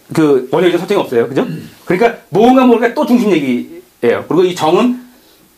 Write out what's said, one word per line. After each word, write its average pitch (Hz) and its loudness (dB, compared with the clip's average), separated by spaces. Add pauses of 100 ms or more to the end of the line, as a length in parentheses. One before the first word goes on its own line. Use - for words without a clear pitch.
(120)
그 143 2
원형이죠, 170 0
설정이 180 -2
없어요. 127 -2
그죠? 135 -4 (380)
그러니까 233 -2 (100)
뭔가 247 4
모르게 233 2
또 294 -2
중심 208 2
얘기예요. 123 -4
그리고 165 2
이 180 0
정은 190 0 (580)